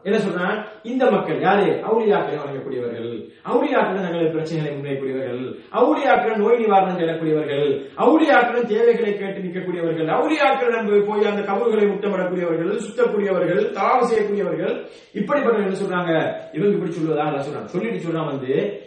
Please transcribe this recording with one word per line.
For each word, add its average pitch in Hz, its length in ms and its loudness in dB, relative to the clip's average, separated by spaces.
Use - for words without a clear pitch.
என்ன 202 140 0
சொல்றான்? 190 400 -2
இந்த 254 280 -2
மக்கள் 165 300 0
யாரு? 196 260 4
அவுலியாக்களை 208 580 0
வணங்கக்கூடியவர்கள், 123 720 -6
அவுலியாக்கள் 196 600 0
தங்களது 165 300 0
பிரச்சனைகளை 156 400 -4
முன்வைக்கக்கூடியவர்கள், 131 680 -4
அவுலியாக்கள் 247 680 2
நோய் 233 240 4
நிவாரணம் 190 380 4
தேடக்கூடியவர்கள், 156 680 0
அவுலியாக்களின் 240 760 4
தேவைகளை 220 400 4
கேட்டு 196 280 -6
நிற்கக்கூடியவர்கள், 170 680 -2
அவுலியாக்களிடம் 247 800 2
போய், 202 180 4
போய் 208 220 2
அந்த 202 120 -2
கபறுகளை 214 460 0
முத்தமிடக்கூடியவர்கள், 180 920 -2
சுத்தக்கூடியவர்கள், 196 840 0
தாவ 247 320 2
செய்யக்கூடியவர்கள், 202 680 0
இப்படிப்பட்டவர்கள் 220 540 2
என்ன 190 160 -4
சொல்றாங்க? 180 280 -2
இவங்க 190 220 2
இப்படி 165 160 -2
சொல்வதா 156 320 -2
அல்லாஹ் 143 240 -4
சொல்றான். 131 260 -10
சொல்லிட்டு 180 320 -4
சொல்றான் 160 280 -4
வந்து, 127 200 -4